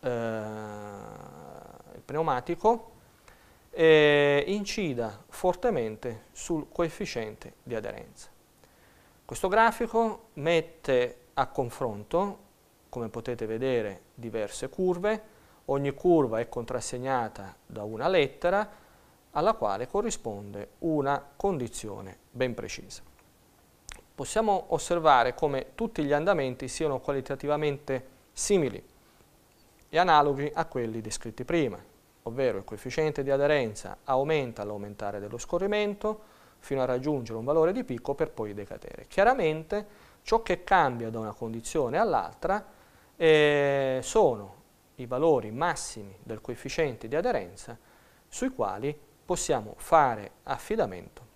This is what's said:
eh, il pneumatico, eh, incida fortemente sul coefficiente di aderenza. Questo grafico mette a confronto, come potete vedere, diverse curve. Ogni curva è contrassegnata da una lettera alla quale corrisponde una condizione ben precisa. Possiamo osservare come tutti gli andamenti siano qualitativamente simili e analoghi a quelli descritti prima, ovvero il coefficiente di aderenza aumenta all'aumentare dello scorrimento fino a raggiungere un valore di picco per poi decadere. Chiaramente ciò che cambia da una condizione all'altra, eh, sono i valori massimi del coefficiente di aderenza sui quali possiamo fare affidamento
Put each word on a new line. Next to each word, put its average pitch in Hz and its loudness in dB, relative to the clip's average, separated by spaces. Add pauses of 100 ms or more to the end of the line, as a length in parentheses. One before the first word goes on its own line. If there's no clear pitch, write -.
eh, 139 -2 (1900)
il - -18
pneumatico, 165 0 (800)
eh, 147 8
incida 160 -4
fortemente 127 -2
sul 156 -4
coefficiente 156 -6 (100)
di 120 -6
aderenza. - -10 (920)
Questo - -4
grafico 226 2
mette 143 0 (120)
a 131 2
confronto, 131 -4 (500)
come 117 -8
potete 117 -8
vedere, 110 -2 (120)
diverse 113 -8
curve. 185 -2 (280)
Ogni 139 0
curva 139 4
è 117 -4
contrassegnata 120 -4 (100)
da 107 -10
una 110 -4
lettera 185 2 (640)
alla 185 2
quale 107 -2
corrisponde 104 -6
una 147 0 (120)
condizione 107 -6 (120)
ben 127 -2
precisa. - -12 (1120)
Possiamo 202 0
osservare 147 6
come 139 -2
tutti 220 -2
gli 143 2
andamenti 147 2
siano 143 -2
qualitativamente 139 -4 (140)
simili 147 0 (1040)
e 156 0
analoghi 147 4
a 165 0
quelli 113 -4
descritti 107 -8
prima, 143 0 (420)
ovvero 120 0
il 98 -14
coefficiente 143 -4
di 135 0
aderenza 139 0
aumenta 135 0
all'aumentare 104 -8
dello 110 -10
scorrimento 208 -2 (220)
fino 135 -2
a 127 2
raggiungere 127 -2
un 113 -6
valore 160 4
di 240 -2
picco - -4
per - -2
poi 107 -6
decadere. - -12
Chiaramente 202 0 (140)
ciò 226 2
che 180 -2
cambia 127 2
da 113 -6
una 110 -6
condizione 117 -2
all'altra, 175 0 (520)
eh, 143 4
sono 117 2 (380)
i 127 -10
valori 127 2
massimi 117 -6
del 113 -12
coefficiente 127 -4
di 123 -4
aderenza 120 -4 (500)
sui - -4
quali 117 -4 (280)
possiamo 127 -2
fare 123 4 (120)
affidamento 131 -4 (140)